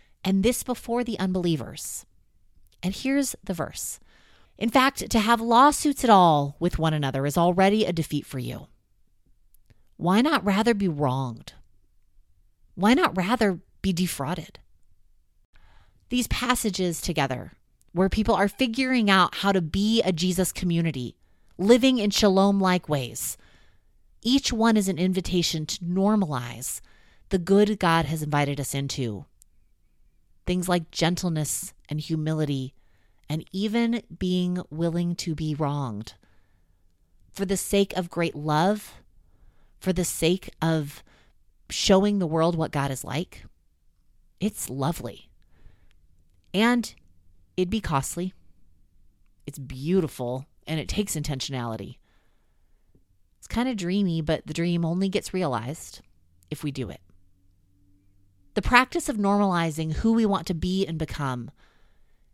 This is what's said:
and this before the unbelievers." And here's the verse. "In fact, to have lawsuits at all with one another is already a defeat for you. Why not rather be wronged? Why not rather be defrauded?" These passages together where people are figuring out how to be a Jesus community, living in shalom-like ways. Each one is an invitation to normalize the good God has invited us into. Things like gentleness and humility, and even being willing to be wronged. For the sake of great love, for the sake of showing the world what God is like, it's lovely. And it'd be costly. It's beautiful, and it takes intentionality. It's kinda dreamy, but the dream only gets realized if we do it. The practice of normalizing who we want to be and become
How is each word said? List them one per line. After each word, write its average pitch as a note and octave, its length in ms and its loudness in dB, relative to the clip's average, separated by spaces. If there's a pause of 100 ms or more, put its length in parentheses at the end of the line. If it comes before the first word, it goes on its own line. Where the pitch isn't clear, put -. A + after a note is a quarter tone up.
(240)
and F#3+ 180 2
this A#3+ 220 0
before A#3+ 400 -4
the A3+ 160 -6
unbelievers." E3+ 880 -4 (760)
And F#3 100 -2
here's C4+ 520 -2
the F#3 100 -4
verse. - 460 -8 (580)
"In A3+ 100 0
fact, C4 420 2
to A3+ 100 4
have A3+ 200 4
lawsuits C4+ 600 4
at A#3+ 80 6
all D#3+ 480 8
with F3 200 0
one D#3 160 2
another C3+ 300 0
is C#3+ 140 0
already F#3+ 460 4
a F3+ 80 -2
defeat D3+ 340 -4
for C3+ 140 -8
you. A#2+ 260 -10 (1300)
Why F#3 260 2
not C#4 220 0
rather G#3 300 2
be G3 140 0
wronged? C3+ 640 -2 (1200)
Why G#3 200 4
not E4+ 220 2
rather F#3+ 440 0 (200)
be F#3+ 120 0
defrauded?" E3 640 -4 (1500)
These B3 160 -2
passages G3+ 720 -2
together C3 520 -4 (400)
where F#3+ 180 2
people A3 240 2
are F#3 120 4
figuring B3 600 0
out F#3+ 280 4
how G3+ 140 0
to F#3+ 120 4
be G#3 400 0
a F#3+ 100 2
Jesus F3 400 0
community, E3 640 -2 (400)
living B3 400 4
in G#3 140 0
shalom-like G3 760 4
ways. B2+ 520 -6 (840)
Each B3+ 320 0
one A3+ 240 4
is G3 140 2
an D3+ 80 -2
invitation F3 640 0
to - 180 -10
normalize E3+ 1000 -2 (480)
the F#3+ 80 0
good G3+ 400 4
God E3 260 4
has D#3 180 -2
invited C#3+ 380 0
us C#3 140 -6
into. C3 500 -4 (1200)
Things F3+ 240 -2
like F3 220 0
gentleness E3 840 -2 (160)
and D3+ 100 -4
humility, D3+ 760 -2 (520)
and D#3 240 -6
even A3+ 520 -2 (160)
being F3+ 500 0
willing E3+ 460 -2
to E3+ 200 -6
be D3+ 200 -4
wronged. C#3 580 -4 (1200)
For G3 160 -6
the F#3+ 100 -2
sake G3+ 400 0
of F3 140 -4
great E3+ 240 -2
love, D#3 600 0 (840)
for F#3 140 0
the F3 100 0
sake - 460 0 (100)
of D#3+ 420 -2 (680)
showing G3+ 480 4
the F#3 80 0
world E3 280 2
what D#3+ 160 -2
God C#3 200 -2
is C3 120 -8
like, - 440 -8 (920)
it's - 280 -6
lovely. C3 640 -6 (1200)
And A#3 400 2 (600)
it'd F3+ 140 0
be A3 100 -2
costly. E3+ 540 -4 (1120)
It's D3 120 -14
beautiful, C3+ 840 -4 (220)
and D#3 120 -4
it C#3+ 80 -6
takes - 300 -4
intentionality. C3 800 -6 (1400)
It's - 100 -20
kinda B3 260 -2
dreamy, F3+ 460 0
but D#3 260 -2
the D#3 60 -10
dream E3+ 320 0
only F3+ 240 0
gets - 240 -6
realized C#3 720 -6 (480)
if - 120 -10
we D3+ 80 -4
do C3+ 200 -8
it. - 100 -16 (1500)
The - 80 -2
practice B3 480 2
of B3 80 -4
normalizing F3 800 0
who A3+ 180 2
we A3+ 140 4
want G3 220 0
to F3+ 60 -2
be F3+ 320 -2
and D#3+ 120 -6
become C3 520 -6 (840)